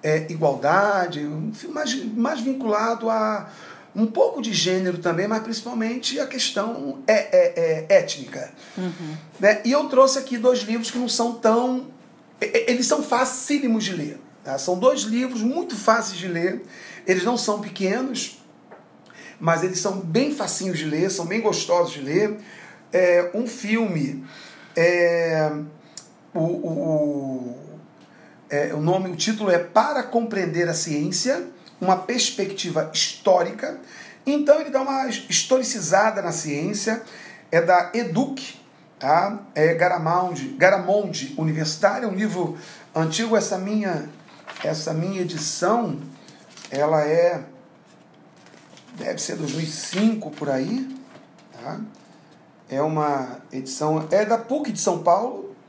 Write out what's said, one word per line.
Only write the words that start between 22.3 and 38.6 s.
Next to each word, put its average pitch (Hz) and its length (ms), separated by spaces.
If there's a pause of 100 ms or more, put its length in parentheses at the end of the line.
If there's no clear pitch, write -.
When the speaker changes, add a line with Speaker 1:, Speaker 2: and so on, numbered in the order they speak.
Speaker 1:
É, 175 420
um 233 140
filme, 196 760 (500)
é, 170 760 (840)
o, 175 60
o, 170 300
o, 143 880 (920)
é, 147 240
o 151 80
nome, 185 280
o 175 60
título 214 340
é 175 80
Para 247 460
Compreender 185 640
a 165 60
Ciência, 165 760 (320)
uma 185 160
perspectiva 185 1000
histórica. - 840 (460)
Então 294 340
ele 302 100
dá 262 120
uma 269 260
historicizada 214 1120
na 170 120
ciência, 180 680 (460)
é 165 120
da 175 320
Educ, 226 640 (400)